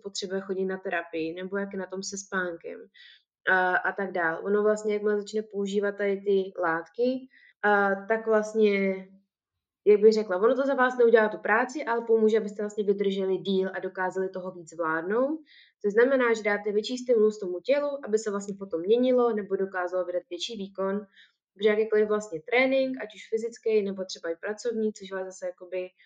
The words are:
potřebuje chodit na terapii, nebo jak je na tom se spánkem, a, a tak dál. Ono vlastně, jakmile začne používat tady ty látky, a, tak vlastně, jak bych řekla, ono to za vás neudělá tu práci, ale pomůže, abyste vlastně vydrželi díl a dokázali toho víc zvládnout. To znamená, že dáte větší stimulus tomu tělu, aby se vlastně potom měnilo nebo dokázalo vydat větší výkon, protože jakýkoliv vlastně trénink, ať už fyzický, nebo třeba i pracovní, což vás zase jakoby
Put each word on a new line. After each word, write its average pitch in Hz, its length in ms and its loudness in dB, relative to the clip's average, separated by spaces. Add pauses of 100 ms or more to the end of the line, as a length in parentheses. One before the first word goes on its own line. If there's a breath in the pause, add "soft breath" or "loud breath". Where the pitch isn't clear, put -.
potřebuje 196 380 -6
chodit 190 240 -4
na 185 140 -4
terapii, 170 560 -6
nebo 185 220 -8
jak 196 160 -6
je 202 60 -8
na 185 80 -6
tom 185 160 -10
se 196 160 -10
spánkem, 180 640 -8 (680 loud breath)
a, 185 280 2
a 185 160 -2
tak 190 200 -4
dál. 165 320 -2
Ono 208 180 2
vlastně, 214 320 2
jakmile 208 260 0
začne 208 220 -6
používat 202 540 -2
tady 202 200 0
ty 196 360 0 (100)
látky, 233 640 -2 (340 loud breath)
a, 202 320 4 (140)
tak 220 180 0
vlastně, 214 680 2 (920)
jak 208 140 8
bych 220 120 10
řekla, 208 240 0
ono 226 180 4
to 269 120 0
za 277 80 2
vás 254 240 2
neudělá 226 300 6
tu 196 100 -6
práci, 247 460 0
ale 233 220 -2
pomůže, 220 320 4
abyste 202 240 -4
vlastně 208 220 -4
vydrželi 196 520 0
díl 190 380 0
a 190 40 -6
dokázali 190 500 -4
toho 185 220 -10
víc 175 200 -16
zvládnout. 175 680 -2 (440 soft breath)
To 202 60 2
znamená, 240 440 4
že 220 80 -6
dáte 208 300 -2
větší 220 260 -2
stimulus 214 400 2
tomu 180 220 -6
tělu, 285 280 0 (180)
aby 214 120 0
se 220 120 -4
vlastně 202 280 -6
potom 190 220 -6
měnilo 240 520 4
nebo 196 240 -4
dokázalo 185 480 -4
vydat 175 260 -4
větší 180 260 -10
výkon, 196 500 -4 (480 soft breath)
protože 202 140 2
jakýkoliv 214 400 2
vlastně 208 420 -4
trénink, 262 520 2
ať - 120 -14
už - 160 -20
fyzický, 220 520 0
nebo 196 220 -6
třeba - 260 -10
i 165 60 -4
pracovní, 214 560 -4
což 190 200 -14
vás 185 140 -6
zase 185 200 -12
jakoby 180 420 -8 (180 soft breath)